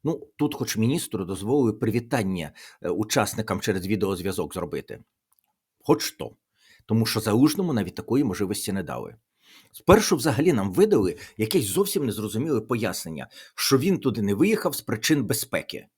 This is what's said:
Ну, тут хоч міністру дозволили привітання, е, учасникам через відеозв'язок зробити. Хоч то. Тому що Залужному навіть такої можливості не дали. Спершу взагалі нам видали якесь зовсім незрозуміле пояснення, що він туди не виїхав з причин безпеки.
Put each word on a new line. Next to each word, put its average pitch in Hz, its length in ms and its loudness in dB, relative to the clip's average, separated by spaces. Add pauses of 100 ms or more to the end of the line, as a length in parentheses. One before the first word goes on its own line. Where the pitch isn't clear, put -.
Ну, 156 320 -4
тут 147 200 -2
хоч - 220 -4
міністру 110 480 0
дозволили 107 480 0
привітання, 101 760 -2 (300)
е, 87 80 -4
учасникам 104 720 -2
через 92 260 -2
відеозв'язок 92 680 -2
зробити. 76 500 -8 (760)
Хоч - 320 0
то. - 240 -12 (500)
Тому 110 200 2
що - 140 -2
Залужному 143 540 4
навіть 98 220 -2
такої 147 280 0
можливості 101 480 -2
не 95 120 -4
дали. 65 320 -10 (560)
Спершу 202 440 4
взагалі 147 380 2
нам 98 200 0
видали 160 440 4 (200)
якесь 110 280 0
зовсім 175 400 0
незрозуміле 110 560 -2
пояснення, 90 680 -4 (280)
що - 220 2
він 165 220 2
туди 113 220 -2
не 101 120 0
виїхав 175 420 2
з - 60 -8
причин 139 420 0
безпеки. - 640 -4 (100)